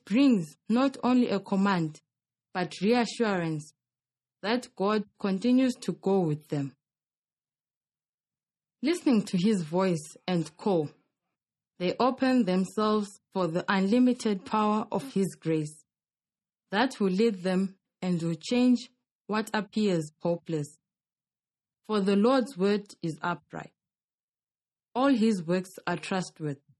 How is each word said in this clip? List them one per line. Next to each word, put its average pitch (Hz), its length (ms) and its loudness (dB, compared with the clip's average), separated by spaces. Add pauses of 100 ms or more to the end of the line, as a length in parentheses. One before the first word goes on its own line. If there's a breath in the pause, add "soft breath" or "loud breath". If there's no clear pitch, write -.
brings 220 500 2 (140)
not 262 340 0
only 247 260 2
a 196 100 0
command, 190 600 0 (540)
but 180 280 -6
reassurance 196 920 -2 (680)
that 220 340 -2
God 208 280 0 (160)
continues 247 640 2
to 180 120 -4
go 196 260 0
with 156 300 -2
them. 139 240 -4 (2000)
Listening 277 420 2
to - 140 -4
his 190 260 2
voice 170 540 -2 (100)
and 175 300 -2
call, 170 320 0 (880)
they 180 200 -2
open 247 460 2
themselves 202 720 -2 (140)
for 185 140 0
the 165 200 -2
unlimited 208 800 2
power 214 460 0
of 269 220 -4
his 196 220 -2
grace 156 480 -4 (840)
that 240 300 0
will 196 100 2
lead 190 340 2
them 185 320 0 (260)
and 175 200 0
will 165 140 -2
change 247 540 2 (380)
what 214 260 -4
appears 202 640 0
hopeless. 165 580 -4 (1120)
For 214 140 0
the 196 140 2
Lord's 233 420 2
word 202 440 -2
is 156 200 -6
upright. 170 500 -8 (1200)
All 262 140 2
his 220 360 2
works 185 280 -2 (160)
are 175 100 -2
trustworthy, 170 600 -6 (200)